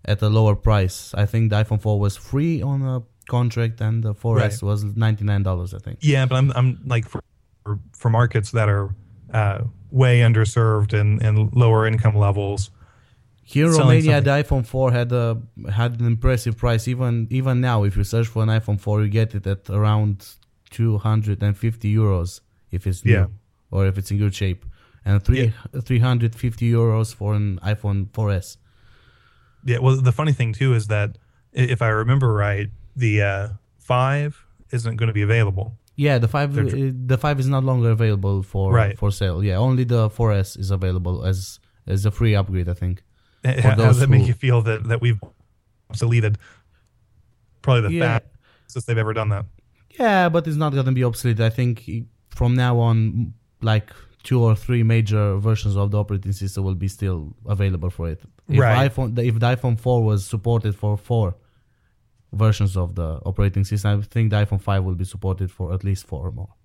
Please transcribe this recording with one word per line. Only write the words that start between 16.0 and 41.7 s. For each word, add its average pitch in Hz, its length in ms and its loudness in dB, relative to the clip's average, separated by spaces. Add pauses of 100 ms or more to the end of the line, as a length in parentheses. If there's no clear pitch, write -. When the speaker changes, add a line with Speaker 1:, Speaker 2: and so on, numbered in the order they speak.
Speaker 1:
an 120 60 0
impressive 117 500 0
price. 117 320 -2
Even, 120 420 -2
even 127 300 0
now, 120 240 0
if 98 120 0
you 101 60 0
search 117 240 -2
for 113 160 -4
an 110 60 0
iPhone 107 320 -2
four, 107 220 -2
you 107 60 0
get 110 280 -2
it 98 100 -6
at 98 240 -6
around 107 580 0 (420)
two 113 280 -2
hundred 107 460 -2
and 101 120 0
fifty 110 380 -4
euros 95 460 0 (320)
if 90 160 -6
it's 90 160 -6
new 110 80 4
Speaker 2:
Yeah. 95 140 4 (440)
Speaker 1:
or 95 160 0
if 95 120 0
it's 95 120 -8
in 101 80 0
good 101 160 0
shape, 92 320 -4 (380)
and 101 180 2
three, 127 220 4
Speaker 2:
Yeah. - 380 -4
Speaker 1:
three 123 180 0
hundred 117 340 2
fifty 117 380 -2
euros 113 420 2
for 104 200 -4
an 101 280 -2
iPhone 101 500 -2
four 104 200 -2
S. - 260 -6 (1040)
Speaker 2:
Yeah, 120 140 0
well, 131 180 4
the 127 160 2
funny 151 200 0
thing, 113 200 -2
too, 127 220 0
is 110 140 -2
that 104 300 -2 (380)
i-, 135 40 -2
if 123 220 0
I 113 60 2
remember 117 440 2
right, 101 360 -2 (280)
the, 107 260 2
uh, 101 260 -2 (300)
five 139 680 -2 (280)
isn't 113 240 -4
gonna 110 160 -2
be 104 100 0
available. 104 540 0 (180)
Speaker 1:
Yeah, 139 240 0
the 113 100 2
five, 143 240 -2
Speaker 2:
They're 143 160 0
tr- 123 80 -4
Speaker 1:
uh, 135 140 -2 (160)
the 127 100 2
five 147 240 0
is 131 80 0
not 135 160 2
longer 123 260 2
available 101 520 0
for, 98 300 -2
Speaker 2:
Right. 107 260 2
Speaker 1:
for 101 140 0
sale. 92 300 -2
Yeah, 95 140 0
only 127 280 2
the 113 260 2
four 110 220 0
S 98 240 -2
is 98 140 -6
available 92 540 -2
as, 95 360 -4 (260)